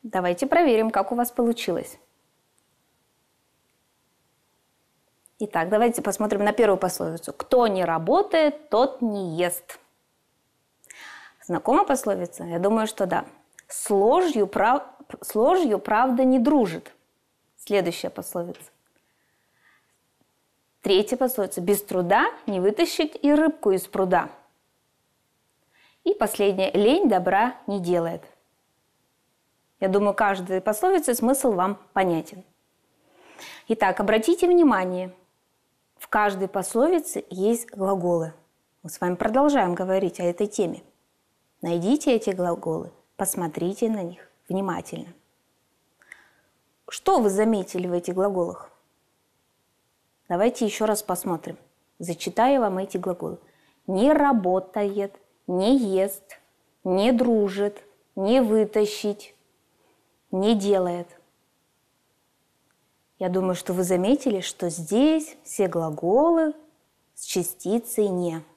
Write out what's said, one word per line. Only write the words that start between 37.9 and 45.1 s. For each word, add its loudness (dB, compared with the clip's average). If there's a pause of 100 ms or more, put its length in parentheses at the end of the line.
Мы -16
с -14
вами -2
продолжаем 2
говорить -2
о -4
этой 0
теме. -4 (800)
Найдите 0
эти -2
глаголы, -4 (240)
посмотрите -4
на -4
них -12 (220)
внимательно. -6 (1800)